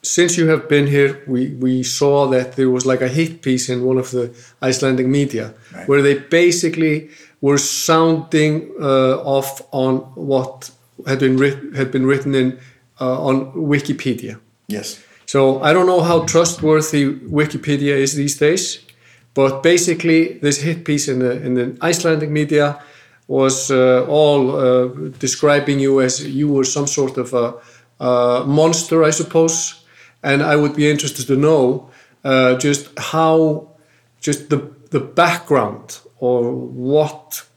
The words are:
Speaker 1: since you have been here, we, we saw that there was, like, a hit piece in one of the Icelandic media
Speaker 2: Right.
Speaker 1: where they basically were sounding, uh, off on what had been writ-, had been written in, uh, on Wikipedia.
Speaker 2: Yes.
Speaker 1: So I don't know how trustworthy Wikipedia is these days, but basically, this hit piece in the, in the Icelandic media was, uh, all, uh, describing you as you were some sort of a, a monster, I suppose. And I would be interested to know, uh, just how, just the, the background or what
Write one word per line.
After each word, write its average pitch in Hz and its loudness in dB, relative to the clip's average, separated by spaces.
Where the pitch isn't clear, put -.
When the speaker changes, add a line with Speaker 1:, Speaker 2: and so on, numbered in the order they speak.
Speaker 1:
since 175 0
you 165 2
have 156 0
been 143 4
here, 139 2
we, 131 -4
we 127 0
saw 143 2
that 127 -2
there 131 2
was, 127 0
like, 127 0
a 127 -2
hit 160 -4
piece 127 -2
in 123 -4
one 131 0
of 127 -6
the 123 -4
Icelandic 131 0
media 131 -2
Speaker 2:
Right. - -10
Speaker 1:
where 139 4
they 139 4
basically 165 0
were 143 2
sounding, 160 0
uh, 131 2
off 135 -4
on 131 0
what 131 -4
had 135 -2
been 131 2
writ-, 139 -2
had 135 -2
been 131 0
written 135 0
in, 127 0
uh, 131 -4
on 135 -2
Wikipedia. 143 -4
Speaker 2:
Yes. - -10
Speaker 1:
So 135 2
I 151 4
don't 185 4
know 180 4
how 165 2
trustworthy 156 2
Wikipedia 143 -2
is 135 0
these 143 -4
days, 165 0
but 135 0
basically, 165 2
this 143 0
hit 165 -6
piece 147 -2
in 127 -2
the, 123 0
in 127 -2
the 123 -4
Icelandic 160 0
media 147 0
was, 135 0
uh, 127 4
all, 147 4
uh, 127 2
describing 143 0
you 135 2
as 127 -2
you 143 -2
were 135 2
some 139 -2
sort 135 -4
of 123 -6
a, 120 -2
a 123 2
monster, 160 2
I 156 4
suppose. 160 -2
And 139 0
I 151 2
would 147 2
be 151 2
interested 143 -4
to 135 0
know, 139 2
uh, 131 4
just 143 -4
how, 160 0
just - -6
the, 143 0
the 143 -2
background 131 -2
or 123 0
what 131 -4